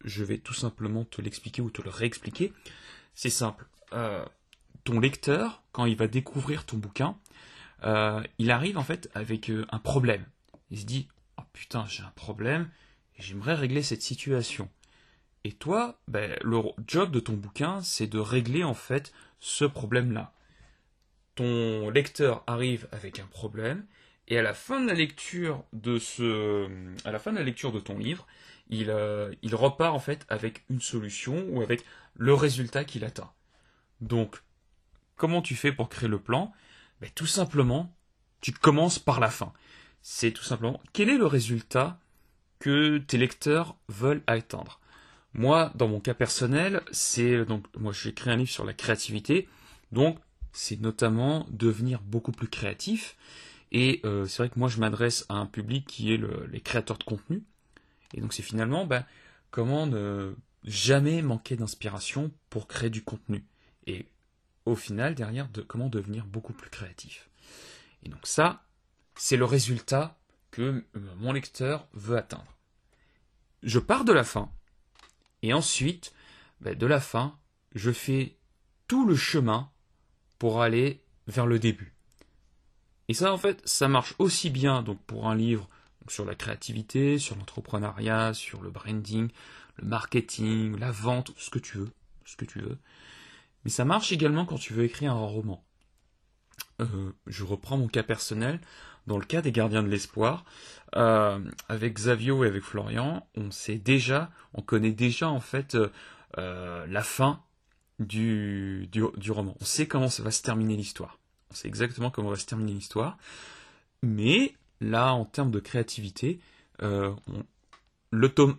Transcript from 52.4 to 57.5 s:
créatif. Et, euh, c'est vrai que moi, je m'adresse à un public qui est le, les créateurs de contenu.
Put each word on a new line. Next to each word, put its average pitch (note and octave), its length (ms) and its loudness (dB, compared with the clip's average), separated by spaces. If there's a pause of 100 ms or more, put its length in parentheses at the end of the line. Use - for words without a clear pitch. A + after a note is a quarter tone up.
créatif. - 680 -4 (560)
Et, B2+ 340 4
euh, G2+ 200 0
c'est - 120 -6
vrai B2 100 2
que A#2+ 100 -6
moi, B2 120 4
je A2 80 -4
m'adresse A2 500 2
à G2+ 60 -4
un G2+ 100 -2
public A2+ 420 -4
qui A2 280 0
est - 20 4
le, G#2+ 340 -4
les - 120 -10
créateurs A2 340 -2
de - 80 -8
contenu. E3 400 -4 (680)